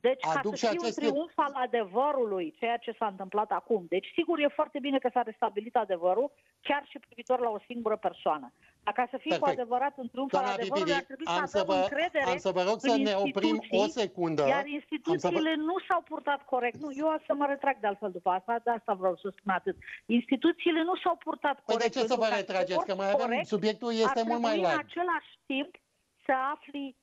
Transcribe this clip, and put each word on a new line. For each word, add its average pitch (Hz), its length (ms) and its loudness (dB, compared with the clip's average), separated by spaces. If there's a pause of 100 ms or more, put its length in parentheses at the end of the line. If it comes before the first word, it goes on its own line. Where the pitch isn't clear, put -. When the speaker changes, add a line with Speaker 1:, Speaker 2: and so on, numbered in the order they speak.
Speaker 1:
Deci, 262 240 0
ca 285 60 2
Speaker 2:
Aduc 208 180 -2
Speaker 1:
să 233 100 0
Speaker 2:
și - 0 -
Speaker 1:
fie 220 120 2
un 339 60 -4
Speaker 2:
acest 226 140 -2
Speaker 1:
triumf 294 340 0 (140)
al 277 60 -4 (140)
adevărului, 220 920 0
ceea 233 160 0
ce 233 220 -8
s-a 226 80 0
întâmplat 202 440 -4 (100)
acum. 208 280 -2
Deci, 185 280 -2
sigur, 339 220 0
e 285 220 2
foarte 294 260 -2
bine 277 120 0
că 254 140 0
s-a 247 100 2
restabilit 220 540 -4
adevărul, 196 520 2 (400)
chiar 277 220 0
și - 80 -16
privitor 247 420 -4
la 240 100 0
o 208 80 -4 (100)
singură 226 280 -2
persoană. 156 560 -2 (320)
Dar 220 100 -2
ca 254 160 0
să 269 140 -8
fie 311 120 2
Speaker 2:
Perfect. 277 200 2
Speaker 1:
cu 247 40 -4
adevărat 247 420 0
un 240 60 -8
triumf 262 220 -4
Speaker 2:
Doamna 262 200 0
Speaker 1:
al - 80 -2
adevărului, 320 340 0
Speaker 2:
Pipidi, - 80 2
Speaker 1:
ar - 100 -16
trebui 294 160 -10
să 175 140 0
Speaker 2:
am - 60 0
să - 120 0
Speaker 1:
avem 185 160 2
Speaker 2:
vă, 185 80 4
Speaker 1:
încredere 277 520 0
Speaker 2:
am 175 120 -4
să 190 120 2
vă 180 100 2
rog 220 120 2
Speaker 1:
în 269 100 2
Speaker 2:
să - 60 4 (120)
ne 202 60 2 (120)
oprim 208 300 0
o 226 60 -2
Speaker 1:
instituții, 214 380 0
Speaker 2:
secundă. 165 420 0
Speaker 1:
iar 143 100 4
Speaker 2:
Am 277 60 4
să 285 100 -2
vă 294 100 -6
Speaker 1:
instituțiile 320 760 0 (140)
nu 370 80 0 (120)
s-au 349 220 2
purtat 285 300 -2 (120)
corect. 240 320 0
Nu, 294 60 -6 (120)
eu 311 140 2
o - 100 -4
să 311 80 0
mă 285 180 0
retrag 277 300 0
de 220 40 0
altfel 202 320 -2
după 180 200 0
asta, 233 160 -2 (100)
de 240 140 2
asta 214 220 -4
vreau 185 220 2
să - 40 -8 (100)
spun 196 240 -4
atât. - 160 -4 (420)
Instituțiile 330 720 2
nu 370 120 0
s-au 349 140 0 (100)
purtat 294 340 -2
Speaker 2:
Păi - 60 -20
de 220 60 0
Speaker 1:
corect, 233 240 2
Speaker 2:
ce - 20 -2
să 226 80 2
Speaker 1:
pentru 226 160 0
Speaker 2:
vă 220 60 2
Speaker 1:
ca 226 60 2
să 208 60 0
Speaker 2:
retrageți? 185 440 0
Speaker 1:
te - 60 -8
Speaker 2:
Că 190 100 0
mai 196 60 0
Speaker 1:
porți 196 160 2
Speaker 2:
avem, 240 80 0
Speaker 1:
corect, 240 240 -2
Speaker 2:
subiectul 214 380 -2 (120)
este 254 180 2
Speaker 1:
ar 226 80 0
Speaker 2:
mult 240 160 0
mai 220 80 2
Speaker 1:
trebui 220 160 2
în - 40 4
Speaker 2:
larg. 302 120 -2
Speaker 1:
același 339 460 -2 (200)
timp 277 180 -2 (560)
să 269 80 2 (200)
afli 285 480 -10